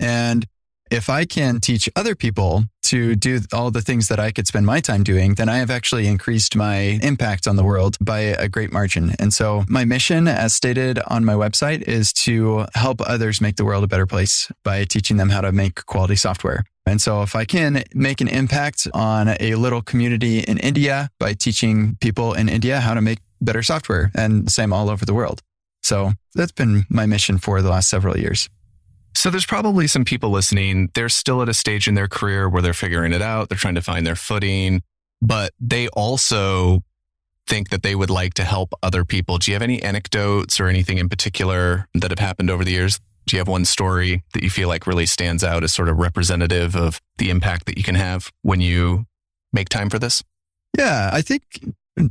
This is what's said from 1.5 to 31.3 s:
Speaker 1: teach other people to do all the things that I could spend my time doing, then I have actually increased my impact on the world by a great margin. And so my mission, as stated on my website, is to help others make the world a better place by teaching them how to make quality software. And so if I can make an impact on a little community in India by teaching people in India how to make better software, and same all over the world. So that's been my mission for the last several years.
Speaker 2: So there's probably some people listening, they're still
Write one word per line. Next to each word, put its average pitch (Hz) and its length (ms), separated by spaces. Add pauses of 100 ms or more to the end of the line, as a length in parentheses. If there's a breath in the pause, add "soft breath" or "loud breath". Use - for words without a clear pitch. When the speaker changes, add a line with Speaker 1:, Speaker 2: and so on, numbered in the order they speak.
Speaker 1:
teach 113 380
other 208 180
people 101 500 (180)
to 117 340
do 127 240 (100)
all 120 200
the 113 100
things 117 280
that 107 120
I 110 100
could 104 160
spend 104 200
my 127 140
time 101 220
doing, 98 320
then 110 140
I 117 80
have 127 140
actually 117 360
increased 104 480
my 104 480
impact 117 460
on 101 80
the 98 80
world 98 380
by 107 180
a 104 260
great 104 240
margin. 92 480
And 101 140
so 104 360
my 123 180
mission, 160 420
as 113 240
stated 127 540
on 113 180
my 110 80
website, 110 500
is 113 300 (120)
to 110 500
help 117 260
others 113 400
make 107 160
the 107 80
world 101 200
a - 20
better 95 200
place - 460 (120)
by 101 200
teaching 104 320
them 98 140
how 98 100
to 95 100
make 98 360
quality 95 300
software. - 480 (200)
And 104 160
so 104 220
if 101 120
I 110 120
can 143 380 (100)
make 135 260
an 127 80
impact 139 640
on 110 480
a 110 140
little 120 260
community 120 600
in - 180
India 139 500 (100)
by 104 140
teaching 107 720
people 117 320
in 110 160
India 123 300
how 117 120
to 113 80
make 110 200 (200)
better 113 220
software, 110 520
and 110 380
same 104 220
all 104 160
over 101 160
the 101 80
world. 107 260 (420)
So 98 300 (220)
that's 170 180
been 104 380
my 110 160
mission 101 320
for 95 240
the 95 80
last 92 180
several 95 300
years. - 320 (640)
Speaker 2:
So - 160
there's 185 160
probably 202 400
some 143 180
people 113 260
listening, 98 640
they're 117 140
still 127 340